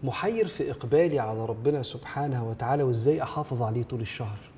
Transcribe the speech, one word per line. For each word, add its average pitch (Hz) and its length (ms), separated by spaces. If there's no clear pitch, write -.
محير 208 440
في 139 240
إقبالي 143 480
على 110 280
ربنا 123 360
سبحانه 127 680
وتعالى 127 340
وإزاي 127 400
أحافظ 131 400
عليه 113 200
طول 117 180
الشهر 104 380